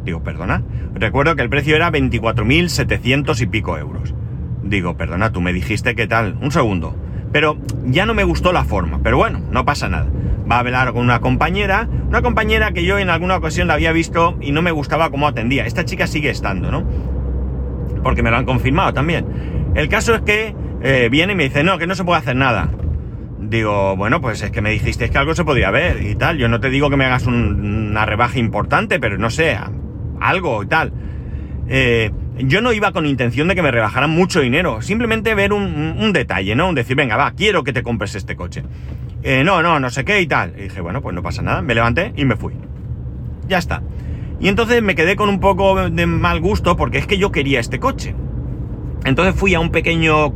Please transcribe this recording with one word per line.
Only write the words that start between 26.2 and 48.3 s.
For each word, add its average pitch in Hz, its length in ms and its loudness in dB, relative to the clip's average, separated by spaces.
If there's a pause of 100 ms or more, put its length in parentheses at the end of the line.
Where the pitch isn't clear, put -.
Yo 120 100 2
no 117 120 2
te 131 100 0
digo 139 220 2
que 139 60 2
me 135 80 4
hagas 127 200 2
un, 107 640 0
una 107 160 2
rebaja 113 320 0
importante, 139 600 0
pero 104 180 -2
no 104 140 0
sé, 151 260 0 (640)
algo 139 420 0
y 104 60 -6
tal". 156 260 0 (720)
Eh, 120 440 2 (260)
yo 135 240 2
no 240 120 2
iba 208 180 0
con 165 140 -2
intención 131 420 0
de 190 80 2
que 180 60 0
me 143 100 2
rebajaran 120 380 2
mucho 170 320 4
dinero, 131 400 2
simplemente 220 540 0
ver 196 180 2
un, 202 100 0
un, 160 360 -2
un 214 140 2
detalle, 101 420 0
¿no? 180 140 2
Un 170 60 0
decir, 127 200 0
"Venga, 131 220 0
va, 127 140 2
quiero 170 320 0
que 139 100 -4
te 123 100 -2
compres 107 320 -4
este - 200 -8
coche". 87 280 -10 (600)
Eh, 135 220 2
"No, 185 160 4
no, 165 180 4
no 131 100 0
sé 123 140 -4
qué 202 180 2
y 165 60 0
tal". 110 300 0
Y 98 60 -10
dije, 95 180 -8
"Bueno, 90 200 -4
pues 90 140 -6
no 87 80 -6
pasa 85 180 -4
nada". 117 200 0
Me 131 140 0
levanté 117 400 0
y 143 100 0
me 117 100 2
fui. - 180 -6 (920)
Ya 185 100 0
está. - 260 -2 (560)
Y - 80 0
entonces 226 340 4
me 190 140 2
quedé 170 200 4
con 208 140 2
un 196 100 0
poco 190 500 4
de 170 180 0
mal 170 320 2
gusto 180 360 2
porque 139 220 0
es 139 100 -2
que 202 100 2
yo 196 140 2
quería 139 280 2
este 123 200 -4
coche. - 360 -4 (880)